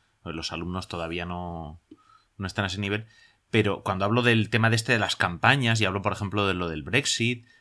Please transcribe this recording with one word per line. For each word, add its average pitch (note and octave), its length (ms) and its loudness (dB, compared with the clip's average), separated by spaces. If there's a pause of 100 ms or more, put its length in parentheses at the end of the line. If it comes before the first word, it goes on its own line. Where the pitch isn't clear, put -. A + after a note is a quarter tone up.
(220)
pues E2 140 -8
los D#2+ 160 -8
alumnos F2 360 -6
todavía E2+ 380 -6
no, F2 560 -8 (560)
no G2+ 80 -6
están G2 200 -2
a - 20 -2
ese F#2+ 120 -6
nivel, G#2 280 -2 (480)
pero G2+ 280 2
cuando F#2+ 200 -2
hablo A2+ 180 4
del A2+ 280 4
tema A2+ 200 4
de A#2 60 4
este A2+ 160 0
de A2+ 80 4
las G2 160 0
campañas A2+ 640 2
y G#2+ 60 2
hablo, F#2+ 160 0
por G2 100 0
ejemplo, G2+ 340 0
de F#2+ 80 2
lo F2+ 140 -2
del D#2 160 -6
Brexit, A#2 600 -2 (160)